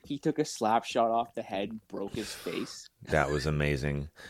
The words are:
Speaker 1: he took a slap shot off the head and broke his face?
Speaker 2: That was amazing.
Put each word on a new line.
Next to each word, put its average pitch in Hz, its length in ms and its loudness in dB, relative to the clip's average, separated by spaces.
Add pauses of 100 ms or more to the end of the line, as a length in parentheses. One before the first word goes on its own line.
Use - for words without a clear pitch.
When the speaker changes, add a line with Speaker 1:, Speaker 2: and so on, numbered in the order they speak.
Speaker 1:
he 143 160 -4
took 151 180 0
a 151 80 0
slap 113 400 2
shot 117 240 4
off 117 240 0
the 117 80 -6
head 101 300 -4
and 110 160 -12
broke 101 260 -6
his 107 180 -4
face? - 560 -6 (220)
Speaker 2:
That 73 220 4
was 73 160 0
amazing. 73 640 2 (200)